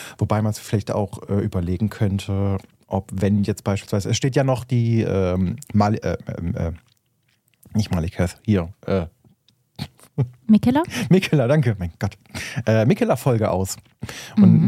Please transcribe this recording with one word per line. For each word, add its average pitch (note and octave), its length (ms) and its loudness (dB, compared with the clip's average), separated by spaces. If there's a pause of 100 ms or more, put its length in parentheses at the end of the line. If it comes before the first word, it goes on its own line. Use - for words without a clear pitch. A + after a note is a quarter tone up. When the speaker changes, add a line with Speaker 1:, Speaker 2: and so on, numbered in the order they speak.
(180)
Speaker 1:
Wobei G#2 240 0
man G#2+ 80 0
es G2+ 80 -6
vielleicht - 320 -4
auch, - 380 -4
äh, G2+ 120 0
überlegen F#2+ 500 -2
könnte, G2 680 -2 (300)
ob, G2 260 -4
wenn G2+ 300 2
jetzt G2+ 180 -4
beispielsweise, G2+ 480 -2
es A2+ 60 0
steht C3+ 200 -2
ja C#3+ 60 4
noch B2+ 220 0
die, A#2 380 2
ähm, F#2 540 0 (160)
Mali-, G#2 300 2
äh, F2+ 140 -2 (220)
ähm, E2+ 180 -6
äh, E2+ 160 -4 (1000)
nicht G#2+ 200 -2
Malik E2+ 240 -4
Heath, F2+ 240 -4
hier, F#2 300 0 (140)
äh, F#2+ 180 0 (1400)
Speaker 2:
Mikela? A#3+ 360 4 (280)
Speaker 1:
Mikela, D#3+ 360 4
danke, A#2+ 320 2
mein F2 200 -6
Gott. - 180 -4 (480)
Äh, A2 220 4
Mikela-Folge B2+ 640 2
aus. F#2+ 260 -2 (600)
Und F#3 320 8